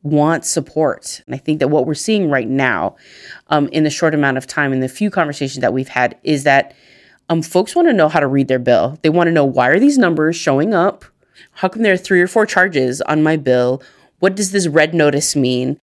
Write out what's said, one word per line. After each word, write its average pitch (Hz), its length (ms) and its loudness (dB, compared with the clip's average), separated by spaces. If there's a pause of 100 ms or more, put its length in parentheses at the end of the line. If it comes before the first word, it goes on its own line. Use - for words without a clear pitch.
want 151 420 2
support. - 800 -4
And - 80 -12
I 135 60 -10
think 156 200 -4
that 143 100 0
what 147 180 2
we're 151 80 -4
seeing 202 340 -2
right 131 180 -2
now, 117 480 -2 (520)
um, 147 220 0
in 156 140 0
the 151 60 0
short 156 240 -2
amount 143 240 0
of 131 80 -8
time, 143 260 -4
in 131 80 -2
the 131 80 -2
few 208 220 -4
conversations 143 520 -4
that 110 120 0
we've 131 160 -4
had, 123 340 -2
is 147 200 -2
that, 139 320 0 (520)
um, 165 140 -2
folks 180 340 -2
wanna 339 160 4
know 175 160 4
how 156 120 0
to 147 80 0
read 135 200 0
their 131 120 0
bill. 120 420 0
They 160 80 2
wanna 170 220 2
know, 160 120 2
"Why 127 260 0
are 165 100 4
these 285 180 4
numbers 165 380 2
showing 156 380 0
up? 185 300 0 (500)
How - 140 -4
come 220 140 -4
there 208 120 2
are 185 40 0
three 185 240 0
or 180 60 2
four 214 180 2
charges 156 560 0
on 151 220 0
my 156 120 2
bill? 127 460 0 (380)
What 190 160 0
does 190 160 -4
this 190 160 0
red 156 260 2
notice 147 420 0
mean?" 127 420 -2 (120)